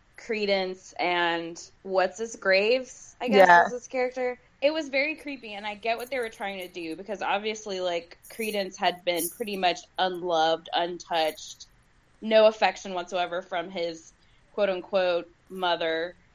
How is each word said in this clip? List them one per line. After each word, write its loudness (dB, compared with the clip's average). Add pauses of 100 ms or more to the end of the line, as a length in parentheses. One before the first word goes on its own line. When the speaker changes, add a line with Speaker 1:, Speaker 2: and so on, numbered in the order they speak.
(180)
Speaker 1:
Credence -4
and -2 (240)
what's 0
his, -8
Graves, 0
I -4
guess 10
Speaker 2:
Yeah. 10
Speaker 1:
is -6
his -10
character. -4 (240)
It 4
was -4
very -2
creepy, -14
and -12
I -8
get -2
what -8
they -4
were -4
trying -8
to -8
do, -10
because -10
obviously, -4
like, -4 (100)
Credence -6
had -2
been 0
pretty -8
much 0 (180)
unloved, 0
untouched, -4 (560)
no 6
affection 2
whatsoever -4
from -6
his -8 (400)
quote-unquote 0 (220)
mother -2 (200)